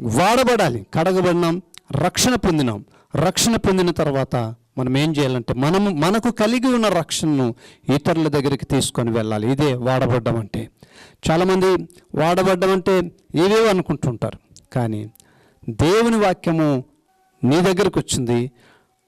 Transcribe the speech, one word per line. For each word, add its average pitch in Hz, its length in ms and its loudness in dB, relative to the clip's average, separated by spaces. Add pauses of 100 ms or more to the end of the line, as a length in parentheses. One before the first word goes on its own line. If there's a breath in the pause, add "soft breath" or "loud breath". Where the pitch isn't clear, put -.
వాడబడాలి, 180 920 0
కడగబడినాం, 175 680 0 (300)
రక్షణ 180 440 0
పొందినాం. 147 500 -2 (300 soft breath)
రక్షణ 185 400 0
పొందిన 185 360 2
తర్వాత 135 640 -2 (220)
మనం 131 200 0
ఏం 156 180 0
చేయాలంటే, 131 380 -2
మనము, 165 360 0
మనకు 196 420 0
కలిగి 233 360 0
ఉన్న 233 200 2
రక్షణను 156 680 -2 (400 loud breath)
ఇతరుల 160 320 0
దగ్గరికి 139 380 -2
తీసుకొని 123 460 -2
వెళ్ళాలి. 110 400 -2
ఇదే 139 220 0
వాడబడ్డం 123 680 0
అంటే. 104 300 -10 (600 loud breath)
చాలామంది 185 340 2 (500 loud breath)
వాడబడ్డం 185 560 2
అంటే 190 260 2 (380)
ఏవేవో 214 340 4
అనుకుంటుంటారు, 139 720 -2 (340)
కానీ 110 380 -4 (580 soft breath)
దేవుని 214 480 2
వాక్యము 160 680 0 (600)
నీ 143 180 4
దగ్గరకు 185 380 0
వచ్చింది, 120 520 -2 (560 soft breath)